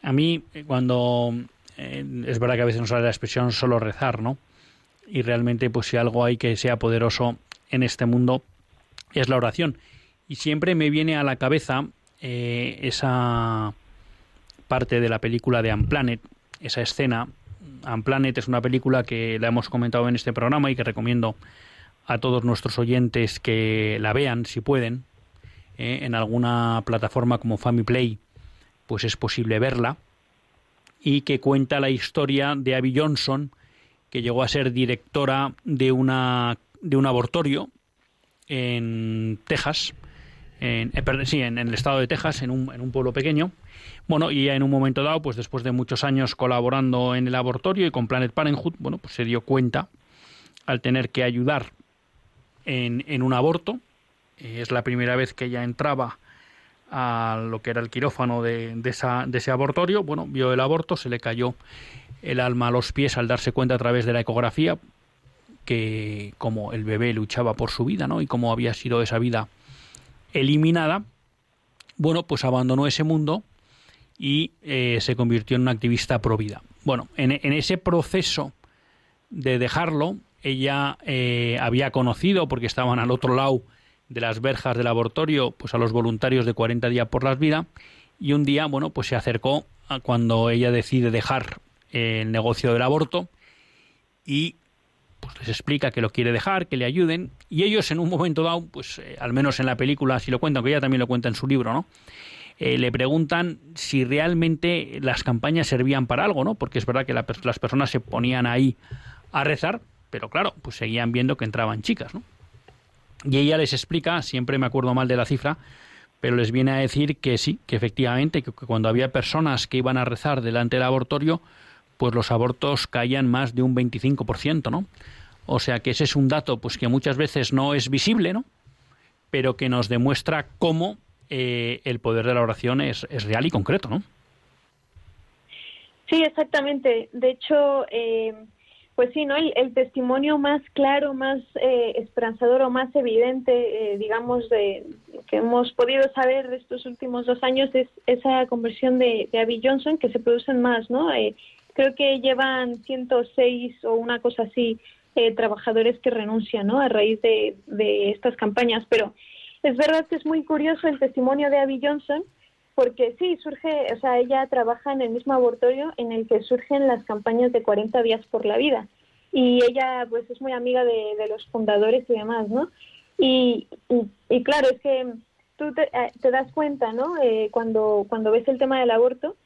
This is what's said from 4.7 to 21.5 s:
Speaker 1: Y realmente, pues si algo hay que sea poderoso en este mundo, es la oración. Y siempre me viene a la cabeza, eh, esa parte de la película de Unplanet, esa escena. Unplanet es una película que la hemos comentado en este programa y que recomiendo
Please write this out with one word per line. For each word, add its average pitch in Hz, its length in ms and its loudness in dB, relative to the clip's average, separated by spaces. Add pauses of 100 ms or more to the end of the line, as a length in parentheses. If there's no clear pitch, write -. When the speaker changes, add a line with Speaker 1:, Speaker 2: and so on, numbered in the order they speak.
Speaker 1:
Y 139 160 -4
realmente, 120 460 0
pues 113 180 -4
si 123 100 -2
algo 120 260 2
hay 120 140 2
que 113 180 -2
sea 120 220 -2
poderoso 117 600 0 (340)
en 127 120 2
este 123 220 -2
mundo, 123 380 2 (720)
es 131 160 0
la 131 80 2
oración. 123 400 0 (500)
Y 139 80 -12
siempre 156 400 0
me 156 140 2
viene 156 280 2
a 147 60 0
la 131 140 0
cabeza, 139 500 0 (340)
eh, 120 600 -4
esa 117 920 0 (920)
parte 123 340 0
de 117 80 2
la 110 100 0
película 117 420 0
de 110 120 0
Unplanet, 120 480 0 (400)
esa 127 200 -6
escena. 120 460 -2 (640)
Unplanet 131 460 0
es 131 100 -4
una 123 140 0
película 127 420 2
que 113 360 -4
la 117 80 0
hemos 117 200 0
comentado 120 400 0
en 120 80 2
este 120 160 -4
programa 135 380 0
y 131 60 0
que 120 80 -4
recomiendo 113 520 -2 (680)